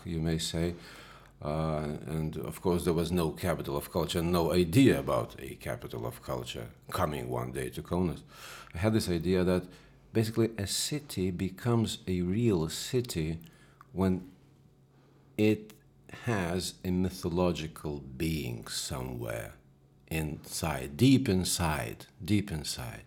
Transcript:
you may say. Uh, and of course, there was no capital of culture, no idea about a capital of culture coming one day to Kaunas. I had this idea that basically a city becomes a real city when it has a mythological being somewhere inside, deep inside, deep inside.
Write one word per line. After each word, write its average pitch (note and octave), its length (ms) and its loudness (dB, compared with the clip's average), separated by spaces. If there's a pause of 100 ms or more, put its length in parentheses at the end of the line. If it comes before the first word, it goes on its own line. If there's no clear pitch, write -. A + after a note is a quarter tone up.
you E2 160 -4
may D#2+ 180 2
say. E2+ 360 -2 (680)
Uh, D2+ 460 -2 (180)
and D#2 300 -2
of D2+ 240 -8
course, F2 240 2
there F2 80 4
was E2 180 0
no E2+ 200 2
capital D2+ 460 -2
of - 140 -6
culture, E2 320 0
no E2+ 300 2
idea F2+ 460 8
about C2+ 420 0
a C2+ 160 -10
capital - 500 -6
of - 160 -8
culture A#1+ 460 -8 (240)
coming D2 360 -2
one B1 220 -4
day C2 200 -6
to D2+ 120 -10
Kaunas. E2+ 400 0 (520)
I - 40 -8
had G#2+ 140 2
this G#2+ 160 2
idea F2+ 360 2
that F2+ 200 4 (480)
basically A2+ 440 2
a G2 100 -2
city - 680 -2
becomes A2 760 0
a F#2 140 2
real F#2 480 4
city E2 720 -2 (540)
when F#2 360 0 (1080)
it G#2+ 360 2 (540)
has F2+ 480 -2 (100)
a F#2 80 0
mythological E2+ 1080 0 (160)
being C2 520 -4
somewhere A#1 880 -6 (540)
inside, D2 880 -4
deep C3 320 8
inside, E2 800 0 (180)
deep G#2 280 2
inside. A2 540 -8